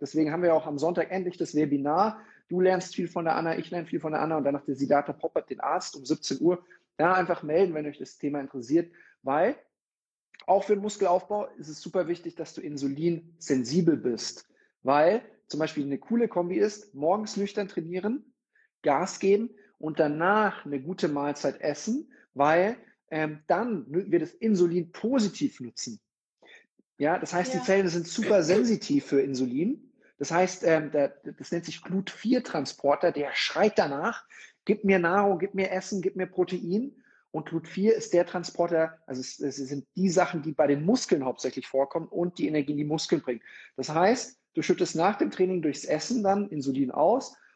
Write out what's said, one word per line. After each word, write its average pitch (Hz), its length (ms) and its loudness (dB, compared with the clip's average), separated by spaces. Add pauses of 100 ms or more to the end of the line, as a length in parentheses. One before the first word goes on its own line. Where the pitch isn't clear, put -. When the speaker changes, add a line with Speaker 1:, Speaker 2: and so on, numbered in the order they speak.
Speaker 1:
deswegen 151 300 0
haben 170 120 -2
wir 170 120 4
auch 156 120 2
am 147 120 -6
Sonntag 165 320 -2
endlich 180 280 -4
das - 180 -6
Webinar. 151 640 0 (280)
Du 180 120 -2
lernst 185 340 2
viel 170 140 -4
von 170 160 -4
der 160 100 0
Anna, 165 240 -2
ich 156 120 -8
lerne 170 160 -6
viel 165 140 -4
von 156 120 -4
der 151 80 -2
Anna 160 160 -2
und 139 80 -2
danach 139 200 -2
der 135 120 -4
Siddhartha 143 360 2
Poppert, - 380 -4
den - 100 -8
Arzt, 170 360 -4
um 139 80 -16
siebzehn 139 360 -4
Uhr. 175 240 2 (320)
Da 175 180 2
einfach 180 280 0
melden, 165 320 2
wenn 151 120 -6
euch 143 120 -10
das - 200 -16
Thema 147 220 -4
interessiert, 135 520 -2 (300)
weil 160 340 2 (920)
auch 190 180 4
für 208 100 2
den 196 80 0
Muskelaufbau 202 640 0 (100)
ist 147 100 -14
es 151 120 -14
super 170 280 -2
wichtig, 170 260 -6
dass 156 200 -12
du - 60 -12
insulinsensibel 147 1400 0
bist, 113 520 -6 (340)
weil 156 400 4 (240)
zum 147 140 -6
Beispiel 151 240 -2
eine 139 140 -4
coole 233 300 0
Kombi 175 280 -2
ist, - 380 -2
morgens 190 420 -2
nüchtern 196 320 -4
trainieren, 185 640 -6 (480)
Gas 151 380 0
geben 208 300 4 (280)
und 156 220 -2
danach 180 680 2
eine 143 140 -6
gute 180 280 -4
Mahlzeit 143 520 -2
essen, 220 520 -4 (220)
weil, 170 420 4 (340)
ähm, 156 360 -4
dann 185 420 0
nü-, 180 220 -4
wird 165 120 4
das - 100 -8
Insulin 175 580 2
positiv 214 720 -2
nutzen. 113 400 -12 (1000)
Ja, 156 200 2
das - 140 -8
heißt, 180 200 0
Speaker 2:
Ja. 175 80 -2
Speaker 1:
die - 20 -4
Zellen 190 260 2
sind 170 180 -2
super 196 360 2
sensitiv 190 640 2
für 139 140 4
Insulin. 135 720 -2 (260)
Das 147 120 -4
heißt, 180 340 2
ähm, 156 260 4
der, 143 260 0 (220)
das - 120 -16
nennt 170 140 -4
sich 156 180 -12
Glut 190 280 -4
vier 247 340 0
Transporter, 147 680 0
der 143 220 -4
schreit - 440 2
danach, 156 460 -2 (400)
„Gib 202 200 0
mir 196 140 6
Nahrung, 185 400 2
gib 196 160 -4
mir 190 160 -2
Essen, 185 300 -4
gib 190 160 -2
mir 185 100 -2
Protein.“ 185 760 -4 (300)
Und 156 140 -8
Glut 165 200 -6
vier 214 300 2
ist - 160 -6
der 175 140 4
Transporter, 170 800 -2
also 131 140 -8
es, - 200 -14
es 139 160 -4
sind 139 300 -8 (100)
die 185 140 2
Sachen, 170 320 2
die 156 100 -6
bei 151 140 4
den 143 180 2
Muskeln 180 400 2
hauptsächlich 127 420 -4
vorkommen 139 400 -2
und 175 320 -4
die 170 80 0
Energie 151 260 0
in 147 60 -4
die 147 60 -2
Muskeln 156 380 0
bringen. 120 180 -6 (360)
Das 127 120 -6
heißt, 185 500 2 (160)
du 160 80 -2
schüttest 180 320 0
nach 180 220 2
dem - 140 0
Training 185 320 0
durchs 147 220 -2
Essen 214 380 -2
dann 202 280 0
Insulin 139 400 -2
aus 214 440 0 (220)